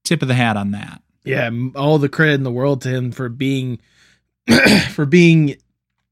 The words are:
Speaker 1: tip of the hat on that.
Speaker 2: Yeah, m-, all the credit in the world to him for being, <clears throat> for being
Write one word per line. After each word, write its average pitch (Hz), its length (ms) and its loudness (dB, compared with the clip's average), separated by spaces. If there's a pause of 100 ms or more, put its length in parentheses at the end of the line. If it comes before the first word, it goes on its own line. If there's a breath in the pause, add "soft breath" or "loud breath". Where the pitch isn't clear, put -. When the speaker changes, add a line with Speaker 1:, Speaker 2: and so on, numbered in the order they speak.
Speaker 1:
tip 160 180 -2
of 139 60 -4
the 127 80 0
hat 120 220 0
on 101 140 -4
that. 104 300 -12 (220)
Speaker 2:
Yeah, 131 220 -4
m-, 120 300 -6
all 147 220 2
the 143 100 0
credit 151 280 2
in 139 80 -4
the 127 80 -4
world 131 320 -2
to 131 60 -4
him 127 220 -4
for 123 180 -8
being, 131 500 -6 (680 soft breath)
<clears throat> 226 440 4
for 151 140 -2
being 160 520 4 (540)